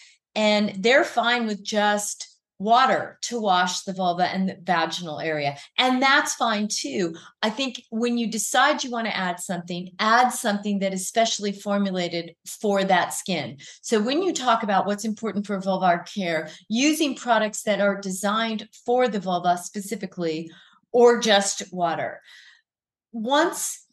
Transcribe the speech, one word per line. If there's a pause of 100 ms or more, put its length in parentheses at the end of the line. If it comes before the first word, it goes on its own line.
(340)
and
they're
fine
with
just (220)
water
to
wash
the
vulva
and
the
vaginal
area. (220)
And
that's
fine
too. (280)
I
think
when
you
decide
you
wanna
add
something,
add
something
that
is
specially
formulated (120)
for
that
skin. (240)
So
when
you
talk
about
what's
important
for
vulvar
care, (200)
using
products
that
are
designed (200)
for
the
vulva
specifically, (420)
or
just (120)
water. (920)
Once (100)